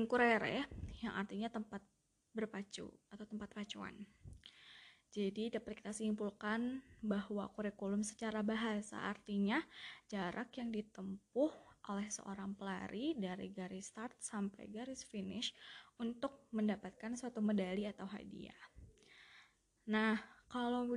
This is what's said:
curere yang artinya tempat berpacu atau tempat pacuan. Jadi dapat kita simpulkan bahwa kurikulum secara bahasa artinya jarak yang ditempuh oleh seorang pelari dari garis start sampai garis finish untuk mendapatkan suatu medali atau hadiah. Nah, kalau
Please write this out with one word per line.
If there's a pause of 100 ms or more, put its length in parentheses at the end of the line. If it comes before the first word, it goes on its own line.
curere (320)
yang
artinya
tempat (560)
berpacu (240)
atau
tempat
pacuan. (1160)
Jadi
dapat
kita
simpulkan (160)
bahwa
kurikulum
secara
bahasa
artinya (480)
jarak
yang
ditempuh (400)
oleh
seorang
pelari
dari
garis
start
sampai
garis
finish (480)
untuk
mendapatkan
suatu
medali
atau
hadiah. (1300)
Nah, (320)
kalau